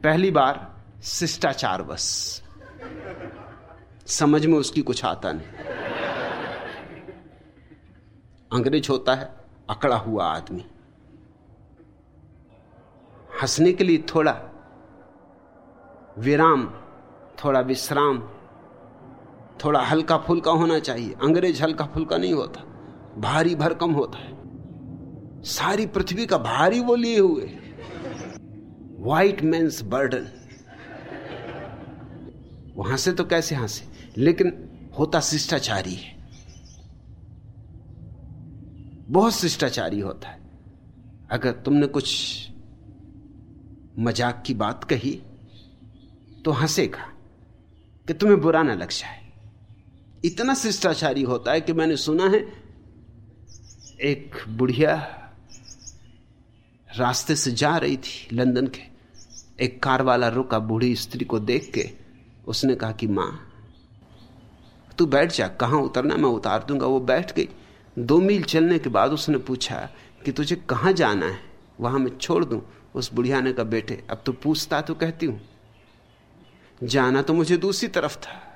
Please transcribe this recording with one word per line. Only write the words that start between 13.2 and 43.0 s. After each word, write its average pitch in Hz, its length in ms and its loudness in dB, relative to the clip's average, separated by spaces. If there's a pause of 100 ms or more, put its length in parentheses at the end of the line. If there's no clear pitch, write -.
हंसने - 420 4
के 190 100 2
लिए 170 240 4
थोड़ा 156 260 2 (1900)
विराम, 147 480 4 (680)
थोड़ा 135 240 2
विश्राम, 131 600 2 (1400)
थोड़ा 147 200 4
हल्का 160 360 2
फुल्का 165 340 2
होना 165 280 4
चाहिए। 120 320 -6 (100)
अंग्रेज 160 380 4
हल्का 156 240 0
फुल्का 160 320 -2
नहीं 180 160 2
होता, - 280 -4 (580)
भारी 156 360 2
भरकम 165 380 0
होता 139 240 0
है, - 140 -14 (1160)
सारी 202 400 0
पृथ्वी 190 380 -2
का 185 140 2
भारी 143 420 2
वो 240 140 4
लिए 233 240 2
हुए, 160 260 4 (1500)
व्हाइट 165 440 4
मैन्स 160 420 2
बर्डन। 123 420 0 (2500)
वो 101 80 -8
हंसे 131 280 0
तो 175 140 0
कैसे 165 300 0
हंसे, 117 300 -6 (320)
लेकिन - 720 0 (100)
होता 156 220 2
शिष्टाचारी 110 720 -2
है, - 180 -14 (3000)
बहुत 208 240 6
शिष्टाचारी 113 640 -2
होता - 300 -8
है। - 120 -18 (880)
अगर 123 200 0 (100)
तुमने 143 280 4
कुछ 139 220 -2 (1900)